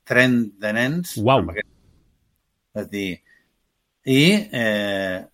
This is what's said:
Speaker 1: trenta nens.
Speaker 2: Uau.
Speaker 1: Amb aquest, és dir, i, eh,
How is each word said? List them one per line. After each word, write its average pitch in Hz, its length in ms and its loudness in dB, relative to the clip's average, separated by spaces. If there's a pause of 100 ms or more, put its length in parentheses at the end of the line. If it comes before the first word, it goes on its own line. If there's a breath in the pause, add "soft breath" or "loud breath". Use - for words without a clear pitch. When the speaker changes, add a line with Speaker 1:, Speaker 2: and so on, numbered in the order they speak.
Speaker 1:
trenta 120 720 2
nens. 139 440 -4
Speaker 2:
Uau. 123 220 2
Speaker 1:
Amb 90 120 -4
aquest, 104 160 -10 (1080)
és 104 140 -10
dir, 95 320 -8 (840 soft breath)
i, 170 460 4
eh, 101 840 -4